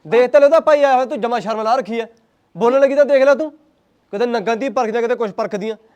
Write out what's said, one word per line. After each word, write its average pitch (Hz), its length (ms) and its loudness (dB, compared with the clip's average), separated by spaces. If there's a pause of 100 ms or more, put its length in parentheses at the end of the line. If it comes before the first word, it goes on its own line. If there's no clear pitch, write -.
ਦੇਖ 240 240 2
ਤਾਂ 294 80 6
ਲੈ, 285 60 4
ਉਹਦਾ 320 140 6
ਭਾਈ 294 240 2
ਆਇਆ 277 100 4
ਹੋਇਆ, 262 120 2
ਤੂੰ 240 160 -8
ਜਮਾਂ 240 180 -4
ਸ਼ਰਮ 214 220 -6
ਲਾ 220 140 -2
ਰੱਖੀ 226 240 -6
ਆ। 226 80 -6 (500)
ਬੋਲਣ 233 220 2
ਲੱਗੀ 277 160 2
ਤਾਂ 285 100 4
ਦੇਖ 262 180 2
ਲੈ 277 120 4
ਤੂੰ, 294 160 -6 (640)
ਕਿਤੇ 214 120 -4
ਨੰਗਾਂ 233 300 -2
ਦੀ 233 140 -4
ਪਰਖਦੀਆਂ, 226 320 -4
ਕਿਤੇ 233 140 -2
ਕੁਛ 220 160 -6
ਪਰਖਦੀਆਂ। 214 440 -8 (200)